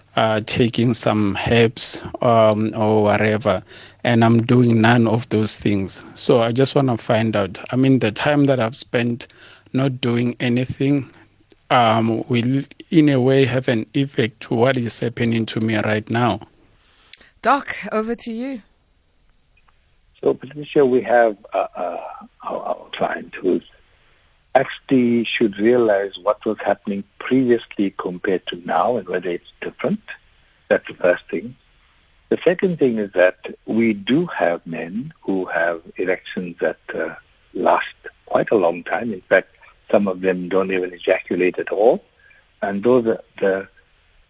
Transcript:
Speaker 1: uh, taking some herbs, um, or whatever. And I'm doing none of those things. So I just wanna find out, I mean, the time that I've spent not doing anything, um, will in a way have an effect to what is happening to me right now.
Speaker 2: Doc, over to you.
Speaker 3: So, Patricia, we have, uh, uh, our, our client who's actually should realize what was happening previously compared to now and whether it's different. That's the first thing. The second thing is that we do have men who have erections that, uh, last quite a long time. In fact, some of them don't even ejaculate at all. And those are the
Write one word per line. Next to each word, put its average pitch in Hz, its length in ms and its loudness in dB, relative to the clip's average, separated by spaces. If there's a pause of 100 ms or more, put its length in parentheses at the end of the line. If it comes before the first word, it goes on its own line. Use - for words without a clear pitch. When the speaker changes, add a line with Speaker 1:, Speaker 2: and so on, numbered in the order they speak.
(160)
Speaker 1:
uh, 110 300 0
taking 120 480 0
some 107 440 0 (140)
herbs, 117 500 2 (200)
um, 110 520 4
or 107 300 2
whatever. 104 580 0 (440)
And 120 180 4
I'm 117 180 4
doing 120 380 4
none 117 280 4
of 113 220 -2
those 107 300 0
things. 98 460 -2 (100)
So 127 260 2
I 117 120 0
just 131 200 2
wanna 131 220 2
find 110 400 0
out, 98 240 -2 (120)
I 123 40 -2
mean, 131 240 4
the 113 120 0
time 147 340 2
that 135 140 2
I've 113 160 -2
spent 120 520 -4 (460)
not 131 260 -2
doing 120 400 -2
anything, 131 720 -2 (580)
um, 113 580 2
will 127 360 0 (260)
in 151 200 6
a 135 100 2
way 135 260 4
have 123 220 -2
an 113 260 0
effect 139 480 -2
to - 140 -4
what 127 220 2
is 113 220 -2
happening 117 480 -2
to - 120 -6
me 110 160 0
right 107 340 -2
now. 113 300 0 (1000)
Speaker 2:
Doc, 277 340 -2 (160)
over 220 240 -4
to 233 160 -10
you. 240 300 -8 (1600)
Speaker 3:
So, 139 120 2
Patricia, 147 520 -2
we 123 160 2
have, 113 360 2 (160)
uh, 95 220 -2
uh, 87 220 -6 (460)
our, - 180 -8
our - 320 -10
client 82 420 -6
who's - 280 -2 (920)
actually 120 680 2
should 101 340 -2
realize 107 540 2 (100)
what 101 220 -2
was 107 200 -2
happening 101 380 -2 (160)
previously 120 720 0
compared 90 560 -4
to - 80 -8 (100)
now 90 320 0
and 92 100 -8
whether 90 220 -6
it's - 220 -8 (100)
different. 123 400 -6 (680)
That's - 180 0
the - 80 -14
first 90 340 0
thing. 113 260 -8 (760)
The 113 140 0
second 180 360 0
thing 123 180 0
is 104 160 -4
that 92 240 2 (280)
we 110 280 0
do 117 320 -2
have 85 420 -4
men 85 540 -10
who 92 240 -4
have 85 360 -4 (160)
erections 90 600 -6
that, 82 200 -4 (140)
uh, 82 220 -6 (380)
last 87 320 0 (400)
quite - 260 -2
a 120 40 2
long 85 280 0
time. 110 300 -6
In 92 80 -14
fact, - 280 0 (400)
some 104 180 2
of 90 140 -6
them 90 280 -2
don't 95 220 0
even 90 220 -4
ejaculate 90 640 -2
at - 140 -6
all. 113 320 2 (580)
And 101 220 -4
those 120 240 2
are - 160 -2 (160)
the 98 280 -2 (640)